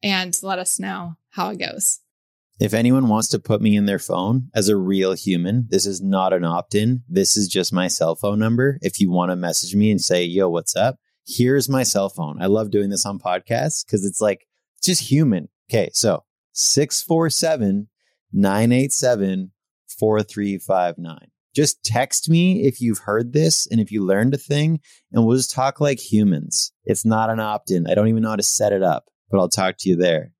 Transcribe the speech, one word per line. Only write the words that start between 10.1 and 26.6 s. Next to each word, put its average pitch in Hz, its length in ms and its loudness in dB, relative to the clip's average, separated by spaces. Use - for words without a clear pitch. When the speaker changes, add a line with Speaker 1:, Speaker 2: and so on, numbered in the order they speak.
Speaker 2:
"Yo, 90 260 0
what's 82 260 -4
up?" 117 220 0
Here's 127 420 2
my 131 140 0
cell 98 260 -2
phone. 78 320 -10
I 92 60 -2
love 104 240 0
doing 101 180 0
this 98 160 -4
on 101 140 -8
podcasts 117 680 -4
'cause 98 180 -2
it's 98 180 -4
like, 104 260 -2
it's - 100 -4
just 180 240 -2
human. 127 380 2
Okay, 107 240 -2
so 98 300 0
six - 500 -2
four 165 260 0
seven, 110 600 -2
nine 101 380 2
eight 131 200 2
seven, 98 600 -2
four 110 240 2
three 101 340 -4
five 90 400 -2
nine. 82 320 -14
Just - 300 0
text 123 460 -2
me 180 340 2
if 131 180 0
you've 113 180 0
heard 117 340 -2
this 156 340 2
and 113 120 0
if 104 120 -2
you 104 120 -2
learned 101 300 2
a 143 40 -2
thing, 151 420 -2
and 113 140 4
we'll 120 120 4
just 127 140 -2
talk 131 280 -2
like 143 200 0
humans. - 720 0